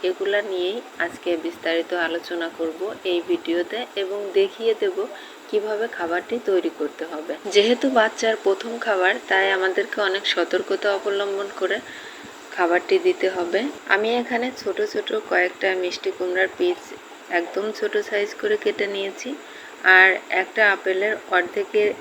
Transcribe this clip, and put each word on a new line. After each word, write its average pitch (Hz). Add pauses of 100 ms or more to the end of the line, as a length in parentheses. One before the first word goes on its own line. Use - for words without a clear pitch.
এগুলা 196 (100)
নিয়েই 185 (260)
আজকে 170 (140)
বিস্তারিত 165 (160)
আলোচনা 170 (100)
করব 165 (320)
এই 175 (100)
ভিডিওতে 170 (240)
এবং 196 (200)
দেখিয়ে 208 (100)
দেব 185 (520)
কিভাবে 214 (100)
খাবারটি 175 (120)
তৈরি 175
করতে 147
হবে। 156 (220)
যেহেতু 240 (120)
বাচ্চার 220 (100)
প্রথম 196 (140)
খাবার, 190 (180)
তাই 190 (120)
আমাদেরকে 190 (100)
অনেক 196 (100)
সতর্কতা 185 (100)
অবলম্বন 202 (120)
করে 190 (760)
খাবারটি 175 (100)
দিতে 185
হবে। 180 (340)
আমি 214 (120)
এখানে 240 (140)
ছোট 190 (140)
ছোট 208 (220)
কয়েকটা 180 (140)
মিষ্টি 180
কুমড়ার 185
পিস 180 (580)
একদম 175 (140)
ছোট 208 (140)
সাইজ 202 (100)
করে 214
কেটে 208
নিয়েছি, 196 (680)
আর 190 (340)
একটা 220 (120)
আপেলের 196 (220)
অর্ধেকের 202 (120)